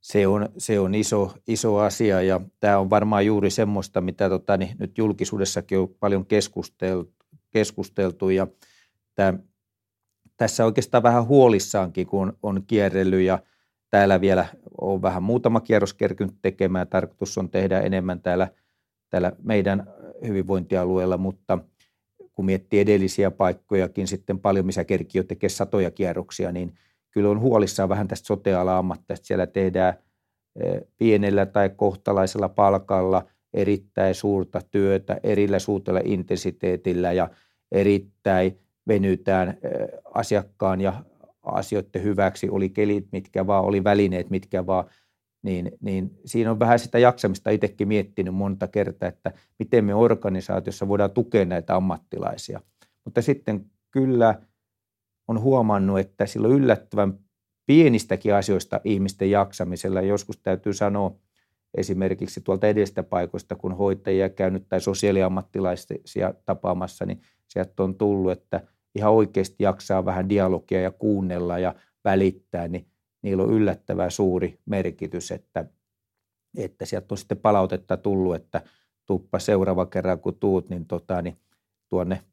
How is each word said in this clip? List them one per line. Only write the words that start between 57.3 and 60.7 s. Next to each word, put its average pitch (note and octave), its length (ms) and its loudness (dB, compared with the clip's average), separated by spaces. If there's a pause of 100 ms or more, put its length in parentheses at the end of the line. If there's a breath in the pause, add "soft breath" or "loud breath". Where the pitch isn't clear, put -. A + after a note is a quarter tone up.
pienistäkin A2+ 680 4
asioista G2+ 500 0
ihmisten G2 460 0
jaksamisella. F#2+ 680 -2
Joskus G2 360 -2
täytyy G2 360 -4